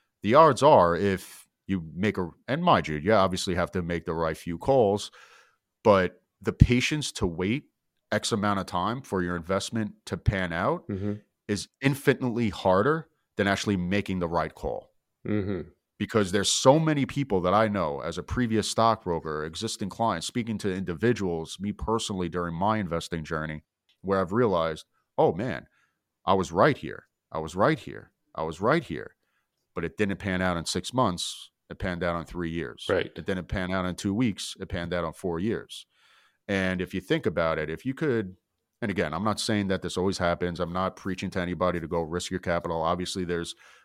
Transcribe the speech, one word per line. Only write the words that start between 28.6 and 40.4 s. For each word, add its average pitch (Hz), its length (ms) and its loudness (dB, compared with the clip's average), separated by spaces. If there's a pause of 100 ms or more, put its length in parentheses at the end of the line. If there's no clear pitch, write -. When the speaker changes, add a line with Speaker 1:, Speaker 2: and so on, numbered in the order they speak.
Speaker 1:
right 135 220 2
here." 62 320 -10 (600)
But 85 100 -4
it 82 120 -8
didn't 98 200 0
pan 92 240 -2
out 90 160 2
in 80 80 -6
six - 280 -4
months. 107 580 -2 (180)
It 82 80 -12
panned 90 260 -4
out 85 160 0
in 78 60 -8
three 87 240 -6
years. 80 400 -6
Speaker 2:
Right. 92 260 0
Speaker 1:
It 82 100 -12
didn't 92 220 -4
pan 92 240 -4
out 92 140 -2
in 90 100 -4
two 98 180 -2
weeks. 110 460 -2
It 95 100 -12
panned 85 240 -6
out 85 120 -2
in 80 80 -6
four 85 260 -4
years. 95 460 -6 (640)
And 92 340 0
if 90 120 -4
you 95 80 -2
think 156 240 -2
about 82 340 0
it, 78 100 -4
if 80 160 -10
you 131 80 -4
could 113 440 -2 (440)
and 104 100 -2
again, 82 220 0
I'm 90 100 -4
not 107 160 0
saying 104 280 0
that 92 140 0
this 87 160 -6
always 92 200 0
happens. 87 420 0